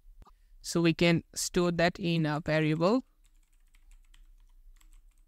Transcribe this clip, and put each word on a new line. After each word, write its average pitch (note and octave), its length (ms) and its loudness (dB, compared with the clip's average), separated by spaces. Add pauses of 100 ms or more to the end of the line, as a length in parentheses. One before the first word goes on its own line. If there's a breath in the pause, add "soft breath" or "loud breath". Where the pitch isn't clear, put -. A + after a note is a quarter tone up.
(600)
So - 180 -4
we E3+ 140 2
can E3+ 300 2 (120)
store F3 380 -2
that E3+ 260 0
in E3 260 -2
a D3+ 140 -2
variable. D#3+ 640 0 (2250)